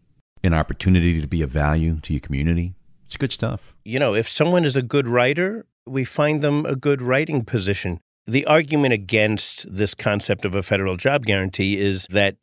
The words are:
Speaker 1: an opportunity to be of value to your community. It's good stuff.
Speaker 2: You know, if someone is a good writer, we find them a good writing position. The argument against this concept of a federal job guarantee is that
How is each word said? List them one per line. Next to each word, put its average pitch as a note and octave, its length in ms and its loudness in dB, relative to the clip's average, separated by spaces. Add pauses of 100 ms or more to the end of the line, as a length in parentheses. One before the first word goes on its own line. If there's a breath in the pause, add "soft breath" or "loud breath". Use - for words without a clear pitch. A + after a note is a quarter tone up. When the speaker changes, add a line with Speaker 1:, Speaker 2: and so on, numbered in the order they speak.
(440)
Speaker 1:
an F2 100 4
opportunity E2+ 640 2
to D2 60 -4
be D#2+ 160 -2
of C#2 80 -2
value D#2 520 0
to - 100 -6
your C#2+ 80 -2
community. E2+ 540 -2 (320)
It's - 100 -14
good C3+ 160 -4
stuff. - 420 -6 (100)
Speaker 2:
You A2+ 140 -4
know, B2+ 160 2
if A2+ 140 0
someone E3+ 360 2
is C3+ 120 2
a C3 60 2
good B2+ 260 0
writer, D3 560 0 (220)
we C3 180 -4
find D3+ 380 0
them D3 240 0
a C#3 100 -2
good C#3 240 0
writing C3+ 460 0
position. F#2+ 520 -2 (280)
The B2+ 180 0
argument D3 480 4
against G#2+ 840 0
this G2+ 200 -2
concept G#2 500 -2
of F#2 100 -2
a G2 80 -2
federal F#2+ 360 0
job C3+ 260 0
guarantee G2 560 0
is G2 300 -2
that G2 320 2